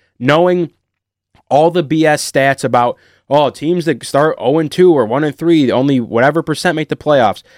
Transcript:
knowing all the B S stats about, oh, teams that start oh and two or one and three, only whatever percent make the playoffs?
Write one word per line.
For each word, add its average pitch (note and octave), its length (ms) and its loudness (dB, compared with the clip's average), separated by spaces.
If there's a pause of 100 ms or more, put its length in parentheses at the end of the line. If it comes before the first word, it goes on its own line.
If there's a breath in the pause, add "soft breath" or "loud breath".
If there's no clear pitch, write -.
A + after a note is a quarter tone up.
(180)
knowing E3 540 0 (760)
all D3+ 220 2
the E3+ 120 -2
B D#3+ 240 -2
S - 260 -2
stats C#3 320 0
about, A#2+ 320 0 (320 soft breath)
oh, C#3+ 220 0
teams E3 340 -4
that C#3 200 -4
start D3+ 340 0
oh C3 200 0
and D#3 140 -4
two F3+ 200 4
or C#3 120 2
one A#2+ 180 -2
and D3 140 -4
three, D#3+ 340 2
only C3 300 0
whatever C3 420 0
percent D#3+ 340 -4
make D#3 120 -6
the C#3 80 -6
playoffs? B2 460 0 (160 soft breath)